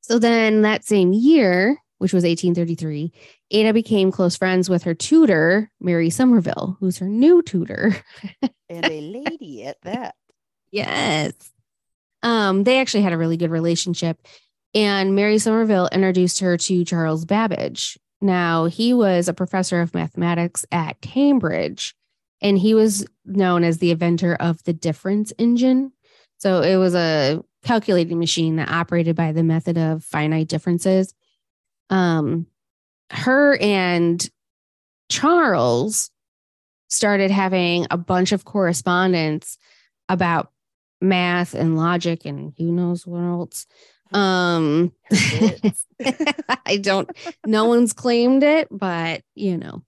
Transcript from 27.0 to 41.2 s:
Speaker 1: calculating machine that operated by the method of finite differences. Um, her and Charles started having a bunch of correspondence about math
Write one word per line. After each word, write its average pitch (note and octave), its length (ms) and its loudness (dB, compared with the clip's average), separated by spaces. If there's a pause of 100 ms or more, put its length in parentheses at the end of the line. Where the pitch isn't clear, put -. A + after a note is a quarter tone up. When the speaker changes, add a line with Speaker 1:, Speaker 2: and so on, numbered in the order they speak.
Speaker 1:
calculating F3 540 0
machine E3 380 0
that D#3+ 160 -2
operated E3+ 440 0
by D#3+ 180 -2
the E3 100 0
method E3 340 0
of D#3+ 260 -2
finite D#3 440 -2
differences. F#3 680 0 (800)
Um, E3+ 560 0 (640)
her C#4 500 2
and F3 680 0 (800)
Charles G#3+ 1000 0 (800)
started G3 420 0
having F#3 580 0
a E3 80 -2
bunch F3+ 340 0
of G3+ 140 -4
correspondence F3 1120 -2 (520)
about F3 420 -2 (500)
math F3+ 540 0